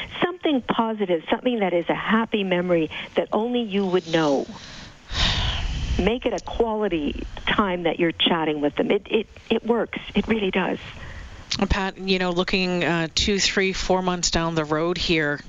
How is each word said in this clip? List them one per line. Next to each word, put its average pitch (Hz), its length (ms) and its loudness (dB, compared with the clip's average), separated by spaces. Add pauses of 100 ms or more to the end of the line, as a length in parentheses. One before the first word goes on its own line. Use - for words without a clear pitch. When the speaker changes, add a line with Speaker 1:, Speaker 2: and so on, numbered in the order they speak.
(240)
Speaker 1:
Something 349 380 2
positive, 208 680 0
something 240 300 0
that 180 140 2
is 170 160 0
a 165 60 2
happy 208 500 0
memory 175 440 2 (260)
that 175 180 0
only 240 300 0
you 196 220 0
would 180 220 2
know. 160 400 2 (1500)
Make 214 260 0
it 233 80 2
a 175 60 -2
quality 208 840 -2 (200)
time 180 380 0
that 165 160 0
you're 165 140 2
chatting 156 480 0
with 143 140 0
them. - 160 0
It, 196 200 2
it, 214 160 0 (220)
it 226 160 0
works. 220 340 -2 (160)
It 202 140 0
really 214 220 0
does. - 280 -2 (880)
Speaker 2:
Pat, 190 280 0
you 190 200 2
know, 180 140 2
looking, 180 540 2
uh, 165 280 2
two, 208 240 2
three, 190 360 2
four 185 280 2
months 180 300 0
down 165 240 0
the 160 80 2
road 156 340 0
here, 156 520 0